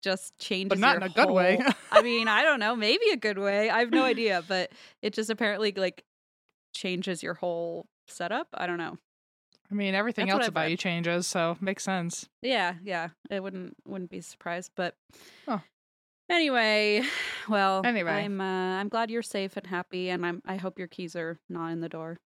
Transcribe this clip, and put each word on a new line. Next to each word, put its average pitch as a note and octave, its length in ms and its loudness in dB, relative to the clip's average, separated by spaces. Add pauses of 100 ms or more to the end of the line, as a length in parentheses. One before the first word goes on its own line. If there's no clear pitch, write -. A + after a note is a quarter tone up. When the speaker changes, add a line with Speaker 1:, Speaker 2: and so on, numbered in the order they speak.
Speaker 1:
just - 360 -4
changes F#3+ 300 -2
Speaker 2:
But F#3+ 100 2
not A3+ 140 6
Speaker 1:
your E3+ 40 2
Speaker 2:
in F#3 60 -2
a F#3+ 60 -2
good G#3+ 220 4
way. F#3 260 6
<laughs> A#3+ 60 2
Speaker 1:
whole, C4 100 4 (180)
I - 100 10
mean, A#3 260 2
I A3 160 4
don't D4 160 4
know, A3 160 0
maybe B3 360 4
a D#4+ 60 2
good G#3 220 -2
way. G3+ 300 2
I A3 100 4
have A#3 120 2
no D#4+ 120 4
idea, A3 440 2
but F#3 240 0 (300)
it G#3+ 120 -2
just A3 160 -4
apparently, G#3+ 440 0
like, F#3 300 -2 (720)
changes F#3 480 -4
your E3+ 120 -6
whole E3+ 520 -4 (200)
setup. G#3+ 460 -6
I - 140 -4
don't F3 100 -2
know. E3+ 200 -8 (760)
Speaker 2:
I - 20 -8
mean, G3 220 0
everything G#3 300 0
Speaker 1:
That's F#3+ 80 2
what G3+ 80 4
Speaker 2:
else A#3 60 2
Speaker 1:
I've G3 40 -2
Speaker 2:
about D#3+ 100 0
Speaker 1:
read. D#3+ 100 0
Speaker 2:
you E3 60 0
changes, E3+ 500 0
so E3+ 320 0
makes G3 240 -4
sense. F3 460 -4 (120)
Speaker 1:
Yeah, G#3 420 0
yeah. F3 260 -4 (220)
It G3 100 -4
wouldn't, F#3+ 340 -10 (120)
wouldn't F#3+ 240 -8
be F#3 100 -12
surprised, F3 540 -10
but F3+ 200 -4 (520)
Speaker 2:
Huh. A3+ 120 -2 (680)
Speaker 1:
anyway, A3 720 4 (480)
well, F#3+ 340 2
Speaker 2:
Anyway. G3+ 280 2
Speaker 1:
I'm, G3 300 -2
uh, - 20 -2 (360)
I'm G3+ 100 -4
glad A3+ 200 -2
you're A3+ 140 -4
safe G3 340 -6
and G3 100 -10
happy, F3+ 420 -4
and F3 160 -2
I'm, F3 200 -4
I F#3+ 120 -6
hope F#3 200 -6
your F3+ 100 -8
keys F3 280 -10
are E3 240 -6 (100)
not E3 220 -6
in E3 100 -6
the E3 80 -6
door. E3 280 -10 (120)